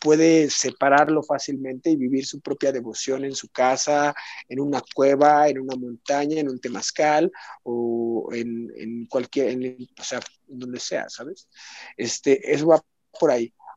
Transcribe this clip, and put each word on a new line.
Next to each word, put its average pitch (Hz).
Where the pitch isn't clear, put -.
puede 156
separarlo 143
fácilmente 135
y 156
vivir 131
su 143
propia 143
devoción 131
en 135
su -
casa, 143
en 127
una 143
cueva, 147
en 135
una 131
montaña, 143
en 147
un 127
temazcal, 151
o 117
en, 117
en 117
cualquier, 131
en 127
el, 127
o -
sea, 123
donde 123
sea, -
¿sabes? -
Este, 135
eso 151
va 160
por 156
ahí. 117